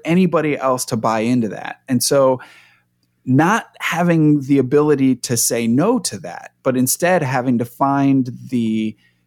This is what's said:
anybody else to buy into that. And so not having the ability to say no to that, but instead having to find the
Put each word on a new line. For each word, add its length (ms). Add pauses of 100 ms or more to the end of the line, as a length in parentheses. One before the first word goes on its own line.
anybody 540
else 280
to 120
buy 220
into 300
that. 380
And 160
so 380 (840)
not 420 (120)
having 640
the 160
ability 580
to 220
say 300
no 320
to 200
that, 320 (120)
but 120
instead 460
having 380
to 60
find 640 (200)
the 480 (300)